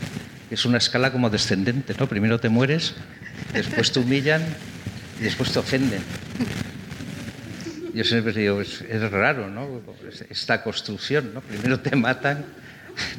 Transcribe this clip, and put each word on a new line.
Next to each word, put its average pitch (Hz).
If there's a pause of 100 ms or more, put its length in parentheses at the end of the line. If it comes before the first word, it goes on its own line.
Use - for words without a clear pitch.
(480)
Es -
una 120
escala 127
como 123
descendente, 107
¿no? -
Primero 110
te 123
mueres, 135 (580)
después -
te 135
humillan 139 (800)
y 110
después 107
te -
ofenden. 120 (1900)
Yo 110
siempre 113
digo, 101
es, -
es 110
raro, 110
¿no? 123 (280)
Es, -
esta -
construcción, 113
¿no? 131
Primero 117
te -
matan, 139 (720)